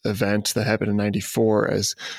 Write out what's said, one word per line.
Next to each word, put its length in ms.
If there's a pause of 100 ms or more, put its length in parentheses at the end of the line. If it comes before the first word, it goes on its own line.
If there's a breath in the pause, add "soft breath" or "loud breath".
event 500
that 120
happened 240
in 60
ninety-four 760
as 240 (240 loud breath)